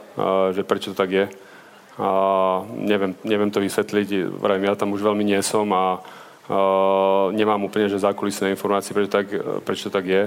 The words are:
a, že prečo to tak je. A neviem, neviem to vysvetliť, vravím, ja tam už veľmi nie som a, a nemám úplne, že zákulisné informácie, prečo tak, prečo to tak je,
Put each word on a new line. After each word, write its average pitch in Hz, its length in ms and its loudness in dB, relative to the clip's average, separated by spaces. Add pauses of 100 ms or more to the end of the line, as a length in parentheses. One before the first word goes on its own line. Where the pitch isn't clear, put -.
(160)
a, 95 360 0
že 95 120 -4
prečo 101 280 -2
to 92 80 -4
tak 95 120 0
je. 95 140 2 (760)
A 101 100 0 (680)
neviem, 101 480 0
neviem 104 280 0
to 101 120 0
vysvetliť, 98 640 -2 (120)
vravím, 101 280 0
ja 101 80 2
tam 101 160 -2
už 101 120 -4
veľmi 104 200 2
nie 101 160 2
som 104 320 0
a, 92 280 2 (520)
a 98 80 2 (720)
nemám 107 320 2
úplne, 104 240 0
že 98 160 0
zákulisné 98 480 0
informácie, 98 400 -2
prečo 98 200 0
tak, 101 160 0 (360)
prečo - 240 -6
to 95 80 -4
tak 90 120 -2
je, 92 200 2